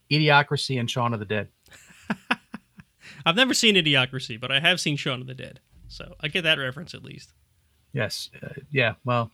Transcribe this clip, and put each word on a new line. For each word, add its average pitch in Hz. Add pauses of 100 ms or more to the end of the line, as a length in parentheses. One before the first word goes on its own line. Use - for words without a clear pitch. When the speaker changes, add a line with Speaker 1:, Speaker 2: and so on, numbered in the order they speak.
(120)
Speaker 1:
Idiocracy 147
and 117
Shaun 120
of 110
the 107
Dead? 104 (800)
Speaker 2:
<laughs> -
I've 165
never 247
seen 214
Idiocracy, 131
but 127
I 135
have 170
seen 151
Shaun 131
of 131
the 131
Dead, - (280)
so -
I 151
get 170
that 160
reference 139
at -
least. - (600)
Speaker 1:
Yes, 113 (120)
uh, 131 (220)
yeah. 120 (100)
Well, 120